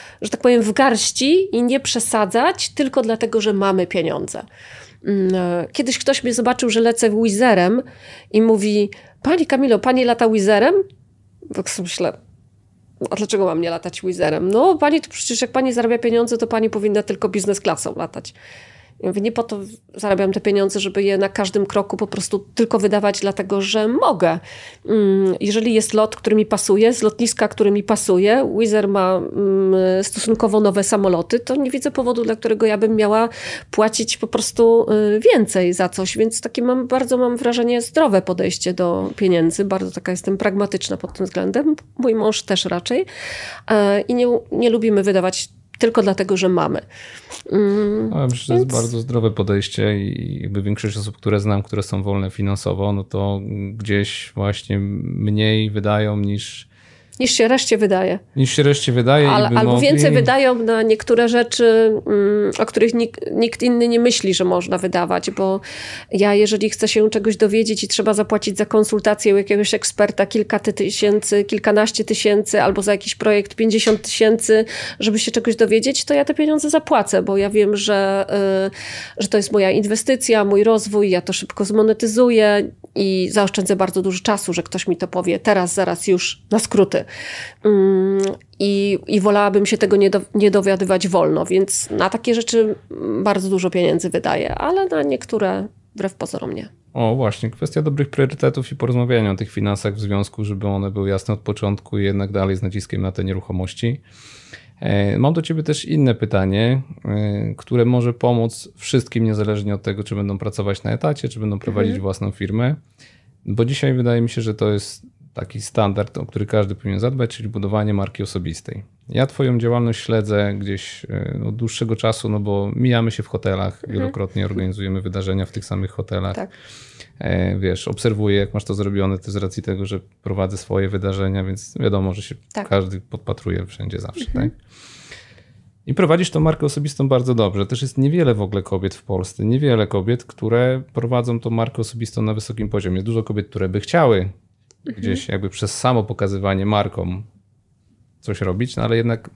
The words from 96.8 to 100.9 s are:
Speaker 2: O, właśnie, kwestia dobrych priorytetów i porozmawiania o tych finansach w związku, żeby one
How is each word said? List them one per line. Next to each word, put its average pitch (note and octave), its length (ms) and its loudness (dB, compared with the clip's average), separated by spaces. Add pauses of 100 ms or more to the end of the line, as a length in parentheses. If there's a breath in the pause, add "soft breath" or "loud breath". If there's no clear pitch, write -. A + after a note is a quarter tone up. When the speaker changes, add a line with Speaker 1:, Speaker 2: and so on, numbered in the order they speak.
Speaker 2:
O, A#2 220 0
właśnie, A#2 340 -2
kwestia D3+ 320 -4
dobrych C#3+ 280 -2
priorytetów C3+ 640 -2
i - 40 -10
porozmawiania B2 560 2
o G2 40 0
tych G2 160 -6
finansach G2+ 440 -2
w G#2+ 40 -10
związku, G2+ 460 -2
żeby G2+ 220 -4
one G2 240 -2